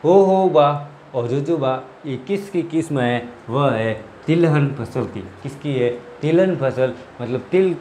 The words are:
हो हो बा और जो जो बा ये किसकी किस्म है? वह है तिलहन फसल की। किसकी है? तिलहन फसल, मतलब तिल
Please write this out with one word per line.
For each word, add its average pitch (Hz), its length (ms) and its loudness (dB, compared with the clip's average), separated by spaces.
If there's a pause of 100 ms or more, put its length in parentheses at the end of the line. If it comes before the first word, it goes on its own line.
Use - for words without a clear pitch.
हो 165 80 4
हो 190 360 6
बा 147 400 2 (260)
और 120 140 -2
जो 135 120 0
जो 160 160 -2
बा 131 260 -2 (240)
ये 131 100 -6
किसकी 190 460 -4
किस्म 151 380 -4
है? 120 280 -2 (200)
वह 135 240 2
है 110 320 -2 (220)
तिलहन 151 540 2
फसल 113 240 -4
की। 98 160 -8
किसकी 139 540 -10
है? 120 160 2
तिलहन 165 680 0
फसल, 127 380 0 (280)
मतलब 123 180 -4 (100)
तिल 185 300 2